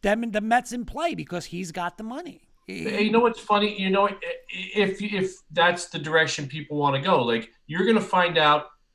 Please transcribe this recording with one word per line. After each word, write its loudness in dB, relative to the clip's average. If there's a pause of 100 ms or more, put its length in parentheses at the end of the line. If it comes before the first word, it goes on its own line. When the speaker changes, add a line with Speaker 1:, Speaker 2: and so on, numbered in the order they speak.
Speaker 1:
them 2
in -6
the -2
Mets 2
in -6
play -4
because -8
he's -8
got -6
the -12
money. -12 (240)
He -10
Speaker 2:
Hey, 0
you 2
know 6
what's 2
funny? 0
You 0
know, 4 (400)
if, -2
if -2 (160)
that's 2
the -8
direction 0
people -8
wanna 2
go, 2
like, -2 (160)
you're -2
gonna 4
find 2
out 4 (280)